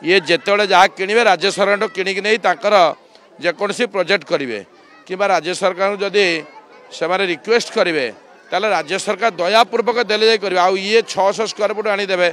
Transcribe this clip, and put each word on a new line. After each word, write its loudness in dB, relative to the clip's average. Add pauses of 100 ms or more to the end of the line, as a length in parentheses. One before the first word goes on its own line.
ଇଏ 4 (120)
ଯେତେବେଳେ 2
ଯାହା 8 (120)
କିଣିବେ, 0 (100)
ରାଜ୍ୟ 0
ସରକାରଠୁ 0
କିଣିକି -4
ନେଇ 2 (100)
ତାଙ୍କର 0 (680)
ଯେକୌଣସି -2 (100)
ପ୍ରୋଜେକ୍ଟ 0
କରିବେ, -4 (460)
କିମ୍ବା -4
ରାଜ୍ୟ -2
ସରକାରଙ୍କୁ -2
ଯଦି 0 (720)
ସେମାନେ -2 (100)
ରିକ୍ୱେଷ୍ଟ 0
କରିବେ, 0 (440)
ତାହେଲେ -2
ରାଜ୍ୟ -4 (100)
ସରକାର -2 (100)
ଦୟାପୂର୍ବକ 0 (120)
ଦେଲେ 0
ଯାଇ 2
କରିବେ। 0
ଆଉ 2 (140)
ଇଏ 4 (140)
ଛଅଶହ 0
ସ୍କୋୟାର -2
ଫୁଟ -4
ଆଣିଦେବେ 0